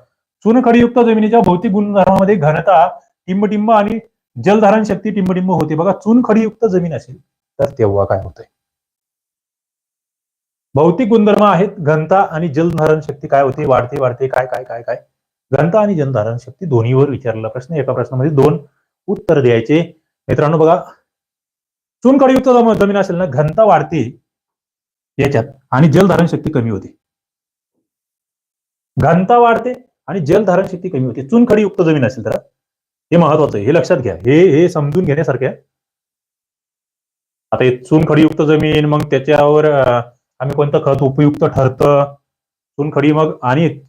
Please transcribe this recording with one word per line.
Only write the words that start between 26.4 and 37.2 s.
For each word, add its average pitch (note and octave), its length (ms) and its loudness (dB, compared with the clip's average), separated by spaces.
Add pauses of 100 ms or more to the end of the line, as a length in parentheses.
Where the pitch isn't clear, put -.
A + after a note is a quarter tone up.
कमी A#2 180 -2
होते. - 280 -8 (2000)
घनता F#3 380 2
वाढते A#3+ 360 2 (340)
आणि E3 180 -6
जलधारण F#3 420 0
शक्ती F3+ 220 -12
कमी C3 160 -4
होते, B2+ 220 -8
चुनखडीयुक्त A3 540 2
जमीन D#3 240 2
असेल G#2+ 200 -6
तर. A2 60 -4 (800)
हे E3 60 4
महत्वाचं D3+ 400 2
आहे, G2+ 80 -6
हे C#3 80 2
लक्षात E3+ 240 0
घ्या, G#2+ 180 -6
हे, D3 460 2
हे F3 80 2
समजून D#3+ 360 -4
घेण्यासारखं C#3 400 -2
आहे. - 100 -6 (2000)